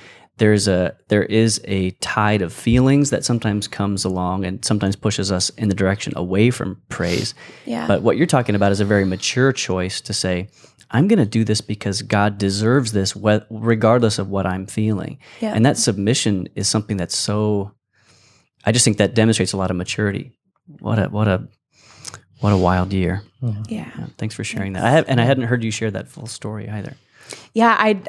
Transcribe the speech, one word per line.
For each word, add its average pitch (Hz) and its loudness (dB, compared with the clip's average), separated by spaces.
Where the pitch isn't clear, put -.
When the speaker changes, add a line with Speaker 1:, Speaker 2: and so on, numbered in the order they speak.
Speaker 1:
there's 104 4
a, 90 2
there 104 4
is 110 2
a 95 -2
tide 104 0
of 87 -4
feelings 135 4
that - -2
sometimes 107 -2
comes 101 -4
along 92 -2
and 92 -8
sometimes 101 0
pushes 98 -4
us 90 -2
in 110 -4
the 98 0
direction 98 -2
away 92 2
from 92 -6
praise. 87 -4
Speaker 2:
Yeah. 233 -6
Speaker 1:
But 190 2
what 113 2
you're 147 2
talking 123 2
about 101 2
is 98 0
a 104 0
very 101 2
mature 123 0
choice 92 -4
to - -10
say, 92 -4
"I'm 143 4
gonna 208 4
do 110 0
this 104 0
because 104 -6
God 104 0
deserves 107 0
this, 95 0
whe-, 107 2
regardless 113 2
of 98 -6
what 98 -2
I'm 95 -4
feeling." 107 -4
Speaker 2:
Yeah. 214 -4
Speaker 1:
And 110 4
that 139 4
submission 101 0
is 98 -4
something 107 -2
that's 87 -6
so, 104 -2
I 110 4
just 120 2
think 104 2
that 101 2
demonstrates 110 2
a - -4
lot 95 -2
of 90 -4
maturity. 101 -4
What 107 -2
a, 98 2
what 104 0
a, 95 0
what 104 2
a 98 6
wild 92 2
year. 92 -2
Speaker 3:
Yeah. 110 -4
Speaker 2:
Yeah. - -10
Speaker 1:
Yeah, 117 -10
thanks 107 -8
for 104 -8
sharing 98 -6
that. 92 -6
Speaker 2:
Thanks. 117 2
Speaker 1:
I 147 4
have, 160 4
and 127 2
I 117 4
hadn't 131 2
heard 117 0
you 113 -4
share 110 -4
that 101 -8
full - -16
story 107 -10
either. 104 -10
Speaker 2:
Yeah, 226 4
I, 214 2